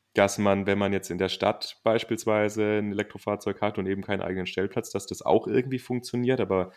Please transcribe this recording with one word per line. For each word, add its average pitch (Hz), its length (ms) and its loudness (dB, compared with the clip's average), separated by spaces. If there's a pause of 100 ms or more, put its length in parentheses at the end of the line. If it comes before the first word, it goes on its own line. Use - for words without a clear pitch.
(140)
dass 98 240 4
man, 98 280 4
wenn 98 120 2
man 101 140 0
jetzt 95 180 -4
in 87 80 -4
der 95 100 2
Stadt - 540 -2
beispielsweise 107 960 0
ein 104 140 -2
Elektrofahrzeug 104 680 -4
hat 104 180 0
und 95 100 -2
eben 98 140 -2
keinen 95 200 -4
eigenen 92 240 -4
Stellplatz, 98 440 -4
dass - 160 -6
das - 140 -10
auch 104 280 4
irgendwie 123 320 0
funktioniert. 123 600 -2
Aber 92 360 0